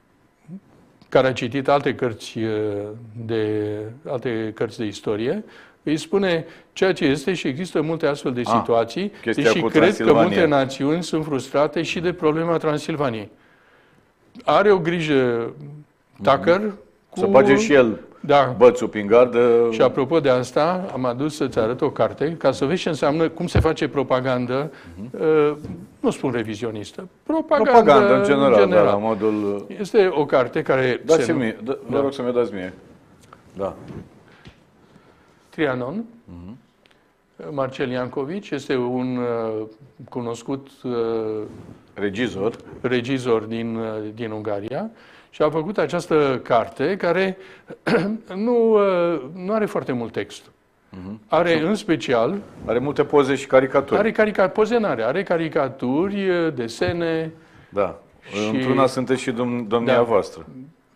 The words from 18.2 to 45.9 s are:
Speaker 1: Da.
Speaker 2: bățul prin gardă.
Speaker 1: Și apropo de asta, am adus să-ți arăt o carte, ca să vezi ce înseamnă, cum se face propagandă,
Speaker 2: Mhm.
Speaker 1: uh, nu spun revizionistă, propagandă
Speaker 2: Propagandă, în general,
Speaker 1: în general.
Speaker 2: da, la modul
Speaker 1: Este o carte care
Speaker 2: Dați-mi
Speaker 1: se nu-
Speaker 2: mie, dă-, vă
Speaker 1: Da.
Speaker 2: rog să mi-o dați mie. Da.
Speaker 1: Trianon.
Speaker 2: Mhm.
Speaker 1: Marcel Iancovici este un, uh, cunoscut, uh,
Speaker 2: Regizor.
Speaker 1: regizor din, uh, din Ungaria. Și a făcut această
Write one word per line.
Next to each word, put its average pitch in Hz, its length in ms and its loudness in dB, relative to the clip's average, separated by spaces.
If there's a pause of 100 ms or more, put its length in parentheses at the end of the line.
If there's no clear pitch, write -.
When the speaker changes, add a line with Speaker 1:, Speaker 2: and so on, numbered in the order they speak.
Speaker 1:
Da. 143 360 2
Speaker 2:
bățul 123 300 6
prin 104 200 -4
gardă. 117 640 6
Speaker 1:
Și 113 100 0
apropo 135 380 2
de 139 100 0
asta, 151 640 0
am 127 120 -4
adus 135 300 -4
să-ți 135 240 -2
arăt 117 220 0
o 147 100 0
carte, 123 460 -2
ca 143 140 2
să 139 140 -2
vezi 165 160 -2
ce - 80 -4
înseamnă, 156 400 0
cum - 180 -8
se - 120 -2
face 160 280 0
propagandă, 131 840 -2 (240)
Speaker 2:
Mhm. 120 280 -10
Speaker 1:
uh, 151 320 4 (440)
nu 269 120 0
spun 139 200 -4
revizionistă, 110 760 -6 (160)
propagandă 302 480 0
Speaker 2:
Propagandă, 160 460 8
în 131 60 2
general, 139 300 4
Speaker 1:
în 107 60 8
general. 101 260 6
Speaker 2:
da, 110 60 4
la 101 60 2
modul 104 680 0 (140)
Speaker 1:
Este 202 340 4
o 151 120 0
carte 135 360 0
care 131 440 0
Speaker 2:
Dați-mi 147 200 4
Speaker 1:
se 113 60 0
nu- 156 60 0
Speaker 2:
mie, 113 260 -2
dă-, 123 240 -6
vă 123 80 -4
Speaker 1:
Da. 139 60 2
Speaker 2:
rog 139 120 -2
să 135 80 -8
mi-o 123 100 -2
dați 120 220 0
mie. 90 200 -8 (840)
Da. 92 180 -6 (1700)
Speaker 1:
Trianon. 143 540 -4 (220)
Speaker 2:
Mhm. 90 320 -18 (960)
Speaker 1:
Marcel 131 340 -4
Iancovici 135 600 -6
este 143 260 -4
un, 127 420 -2
uh, 113 480 -4 (440)
cunoscut, 127 580 -8 (160)
uh, 127 80 -6 (1040)
Speaker 2:
Regizor. 101 600 -2 (260)
Speaker 1:
regizor 123 600 0
din, 113 340 -6
uh, 113 100 -6 (300)
din 113 160 -8
Ungaria. 107 580 -6 (400)
Și - 120 -4
a 151 80 4
făcut 160 280 -4
această 151 680 0